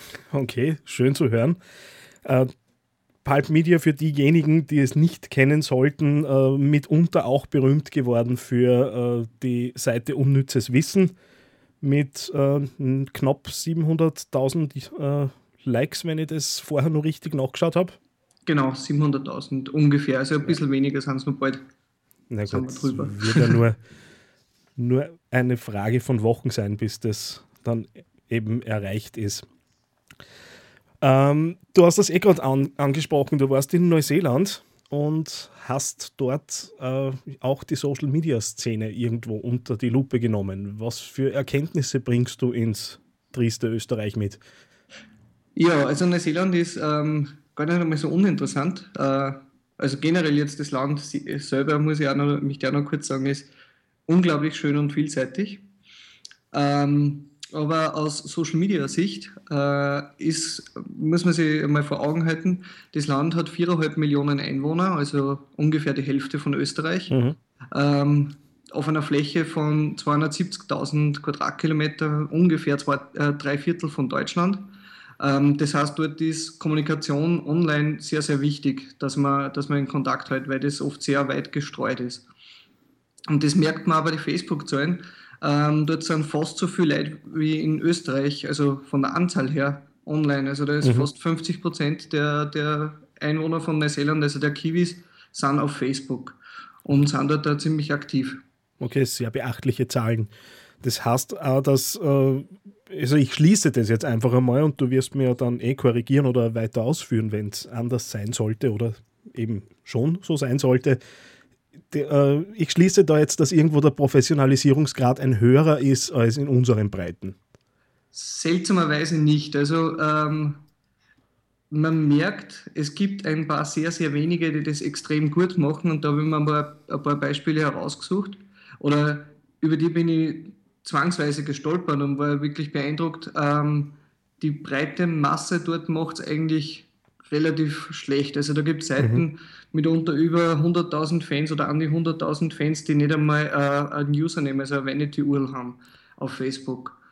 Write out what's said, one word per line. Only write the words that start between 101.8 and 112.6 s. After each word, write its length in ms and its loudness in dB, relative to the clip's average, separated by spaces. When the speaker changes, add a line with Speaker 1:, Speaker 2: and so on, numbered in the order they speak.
Speaker 1:
äh, 480 2
also 240 0
ich 180 4
schließe 380 6
das 180 0
jetzt 160 2
einfach 280 0
einmal 300 2
und 160 0
du 120 0
wirst 240 0
mir 180 2
dann 260 -2
eh 160 -2
korrigieren 520 2
oder 260 2
weiter 300 -2
ausführen, 480 -2
wenn's 340 -6
anders 460 -4
sein 220 -6
sollte 380 0
oder 220 -2
eben 300 -4
schon 380 -2
so 160 -2
sein 220 0
sollte. 400 2
De-, 100 -2
äh, 500 4
ich 180 -2